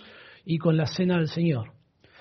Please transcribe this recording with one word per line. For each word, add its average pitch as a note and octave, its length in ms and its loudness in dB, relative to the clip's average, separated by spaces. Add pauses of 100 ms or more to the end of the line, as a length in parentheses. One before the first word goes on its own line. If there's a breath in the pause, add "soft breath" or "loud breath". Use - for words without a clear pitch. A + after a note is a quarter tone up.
(460 loud breath)
y E3 120 0
con D#3+ 200 2
la D#3 80 2
cena F3+ 320 0
del D#3+ 100 0
Señor. D#3 460 -2 (480 loud breath)